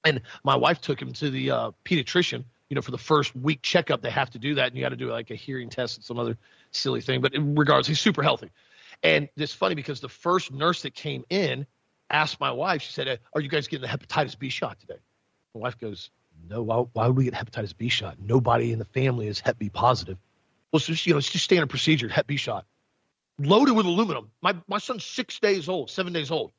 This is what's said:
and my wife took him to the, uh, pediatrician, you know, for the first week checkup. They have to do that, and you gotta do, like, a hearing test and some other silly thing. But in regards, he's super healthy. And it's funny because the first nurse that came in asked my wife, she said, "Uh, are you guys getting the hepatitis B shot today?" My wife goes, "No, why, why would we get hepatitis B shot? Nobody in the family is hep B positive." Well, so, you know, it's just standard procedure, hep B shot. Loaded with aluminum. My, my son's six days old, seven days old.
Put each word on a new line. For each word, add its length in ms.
and 180
my 120
wife 260
took 180
him 140
to 160
the, 220
uh, 200
pediatrician, 600
you 60
know, 60
for 100
the 60
first 380
week 260
checkup. 400
They 80
have 220
to 80
do 160
that, 120
and 80
you 60
gotta 140
do, 160
like, 180
a 60
hearing 340
test 280
and 60
some 140
other 180
silly 300
thing. 200
But 140
in 180
regards, 340
he's 120
super 240
healthy. 260
And 340
it's 160
funny 220
because 240
the 100
first 420
nurse 300
that 140
came 340
in 380
asked 320
my 120
wife, 320
she 100
said, 140
"Uh, 100
are 80
you 80
guys 180
getting 140
the 60
hepatitis 500
B 120
shot 300
today?" 200
My 60
wife 180
goes, 320
"No, 140
why, 320
why 140
would 100
we 60
get 100
hepatitis 420
B 140
shot? 300
Nobody 520
in 60
the 80
family 400
is 140
hep 180
B 120
positive." 500
Well, 80
so, 140
you 200
know, 40
it's 140
just 120
standard 280
procedure, 360
hep 200
B 100
shot. 300
Loaded 340
with 140
aluminum. 420
My, 160
my 100
son's 260
six 360
days 280
old, 220
seven 240
days 160
old. 300